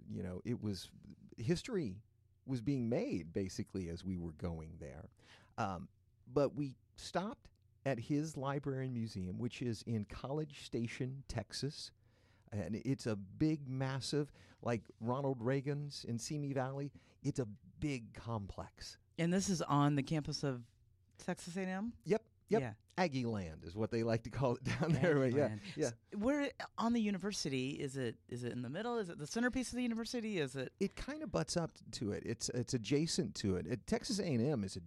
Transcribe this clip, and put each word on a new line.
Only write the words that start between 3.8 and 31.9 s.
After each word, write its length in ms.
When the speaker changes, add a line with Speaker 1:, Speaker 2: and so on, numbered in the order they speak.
Speaker 1:
as 160
we 120
were 220
going 400
there. 300
Um, 300
but 220
we 220
stopped 520
at 140
his 380
library 500
and 80
museum, 420
which 260
is 260
in 160
College 600
Station, 600
Texas. 640
And 320
it's 220
a 100
big, 520
massive, 640
like 200
Ronald 420
Reagan's 680
in 120
Simi 320
Valley. 400
It's 160
a 80
big 340
complex. 840
Speaker 2:
And 140
this 160
is 140
on 340
the 80
campus 400
of 180
Texas 380
A 60
and 80
M? 220
Speaker 1:
Yep, 180
yep. 120
Speaker 2:
Yeah. 120
Speaker 1:
Aggie 280
land 400
is 100
what 140
they 120
like 200
to 80
call 240
it 100
down 280
there. 300
Speaker 2:
Aggie 100
Speaker 1:
But 40
yeah, 120
Speaker 2:
land. 120
Speaker 1:
yeah. 120
Speaker 2:
S-, 60
where 340
on 160
the 60
university 720
is 260
it? 180
Is 120
it 100
in 100
the 80
middle? 260
Is 140
it 80
the 80
centerpiece 460
of 40
the 60
university? 560
Is 180
it? 240
Speaker 1:
It 160
kinda 300
butts 320
up 140